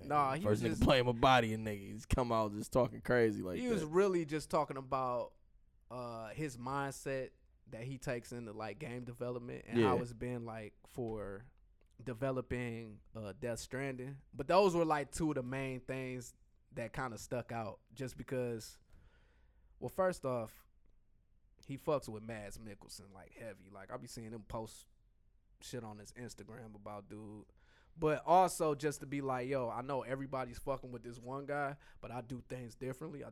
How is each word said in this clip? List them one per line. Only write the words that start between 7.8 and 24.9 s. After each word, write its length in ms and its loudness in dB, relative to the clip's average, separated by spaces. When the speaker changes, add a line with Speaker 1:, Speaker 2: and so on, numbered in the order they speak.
Speaker 1:
he 120 -6
takes 360 -4
into, 200 -6
like, 280 -6
game 240 -6
development 640 -6
and 140 6
how 140 6
Speaker 2:
Yeah. 60 0
Speaker 1:
it's 100 -6
been, 320 -6
like, 280 -10
for 500 -4
developing, 920 -4
uh, 240 -6
Death 200 -2
Stranding. 560 -6
But 140 -2
those 260 8
were, 100 6
like, 280 2
two 180 2
of 60 0
the 60 2
main 380 -4
things 520 -6
that 180 -4
kinda 260 -4
stuck 340 -4
out 260 -4
just 220 -6
because, 640 -2
well, 100 -6
first 360 0
off, 280 -2
he 100 -8
fucks 320 0
with 140 -8
Mads 360 -8
Mikkelsen, 560 -16
like, 240 -18
heavy. 340 -14
Like, 200 -16
I 40 -6
be 100 -14
seeing 240 -12
him 180 -10
post 380 -8